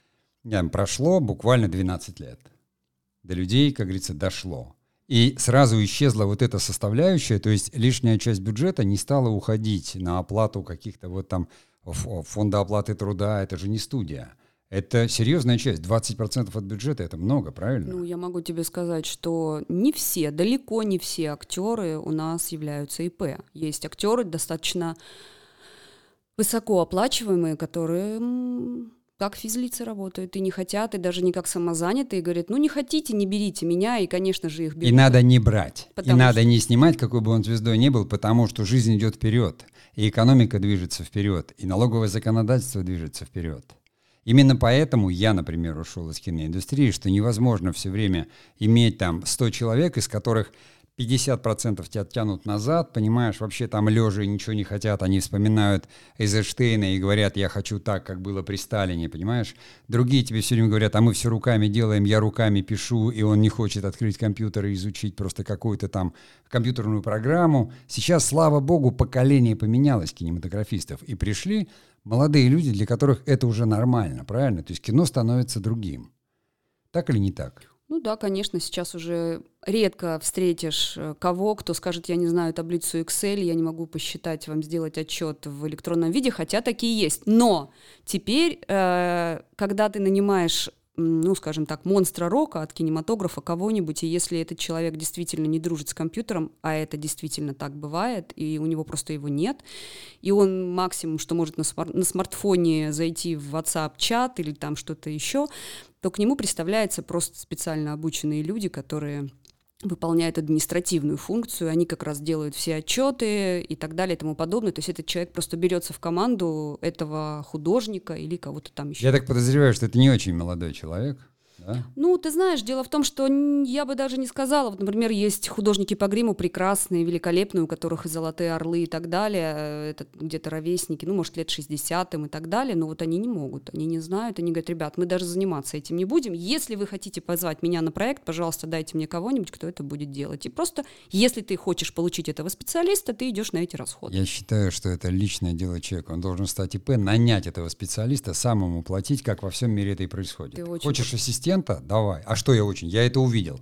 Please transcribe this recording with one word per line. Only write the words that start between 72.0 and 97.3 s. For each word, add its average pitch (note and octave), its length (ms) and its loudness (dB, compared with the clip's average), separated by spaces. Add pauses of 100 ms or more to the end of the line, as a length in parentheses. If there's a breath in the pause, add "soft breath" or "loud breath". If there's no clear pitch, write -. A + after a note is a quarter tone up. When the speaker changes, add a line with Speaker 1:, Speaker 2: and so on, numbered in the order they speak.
Speaker 1:
молодые C3 440 6
люди, D3+ 220 4
для G#2 140 2
которых B2+ 420 2
это C3 200 4
уже A2+ 180 2
нормально, G#2+ 600 2
правильно? A2+ 380 0
То F2 100 -12
есть E2 100 -10
кино C#3+ 240 4
становится A#2+ 520 0
другим. G2 520 -4 (800)
Так E3 180 -2
или A#2 100 4
не G2 140 2
так? - 300 -12 (260)
Speaker 2:
Ну D#4+ 120 -4
да, A3 160 -2
конечно, G3 420 -2
сейчас - 360 -6
уже E3+ 480 -4 (240)
редко F#3 520 0
встретишь, E3+ 800 -2
э, D3+ 220 -8
кого, F#3 360 0
кто F3 200 -6
скажет: E3+ 340 -6
«Я F3 80 0
не F3 100 2
знаю E3+ 280 2
таблицу E3 460 -4
Excel, G3+ 380 -2
я F3 160 0
не E3 80 2
могу E3 240 -4
посчитать, D#3+ 640 -8
вам D#3 140 -2
сделать D#3+ 340 -6
отчёт D#3+ 500 -6
в D3 220 -8
электронном E3 420 -2
виде», B3+ 200 2
хотя G3 320 -2
такие A#3 360 -2
есть. E3 280 0
Но G#3+ 440 4 (360 loud breath)
теперь, C4+ 600 0
э, F3 760 0 (160)
когда G3+ 340 0
ты G#3 100 -4
нанимаешь, G3 680 4 (260)
м, E3 240 2
ну, F#3 140 4
скажем D#3 320 -4
так, - 180 -8
монстра F3+ 460 2
рока C4+ 320 0
от D#3+ 100 -10
кинематографа E3 680 -2
кого-нибудь, F3 640 -2
и - 20 -2
если E3+ 340 -2
этот D#3+ 180 -8
человек E3 380 -4
действительно D#3+ 500 -6
не D#3+ 120 0
дружит D#3+ 320 -4
с - 40 -10
компьютером, E3 580 -6 (100)
а D#3+ 120 -4
это D#3 220 -6
действительно D3+ 560 -8